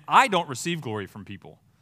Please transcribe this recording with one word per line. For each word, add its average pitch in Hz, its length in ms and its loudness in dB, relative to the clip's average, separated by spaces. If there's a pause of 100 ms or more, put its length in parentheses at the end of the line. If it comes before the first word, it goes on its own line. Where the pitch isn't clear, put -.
"I 214 180 8
don't 175 220 0
receive 165 320 -6
glory 107 260 -6
from 98 200 -16
people." 95 340 -18 (220)